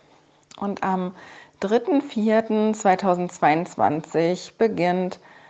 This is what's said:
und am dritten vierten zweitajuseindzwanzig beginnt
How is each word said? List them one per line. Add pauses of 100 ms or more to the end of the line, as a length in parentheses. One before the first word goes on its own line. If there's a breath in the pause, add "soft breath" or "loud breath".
(580 soft breath)
und
am (460 loud breath)
dritten
vierten
zweitajuseindzwanzig
beginnt (300 soft breath)